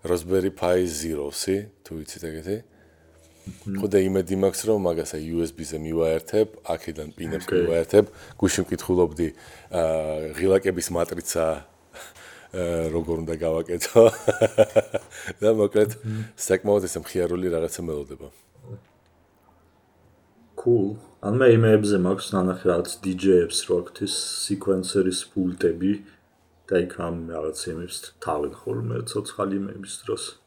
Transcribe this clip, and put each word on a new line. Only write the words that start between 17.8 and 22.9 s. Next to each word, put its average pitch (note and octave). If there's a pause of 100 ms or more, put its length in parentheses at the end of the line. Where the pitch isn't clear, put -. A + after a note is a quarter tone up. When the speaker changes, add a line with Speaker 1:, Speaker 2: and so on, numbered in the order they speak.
Speaker 1:
მელოდება. C#2+ (2250)
Speaker 2:
Cool. A2 (240)
ან G2+
მე C3
იმეებზე G#2+
მაქვს F#2+
ნანახი, F#2
რაღაც F2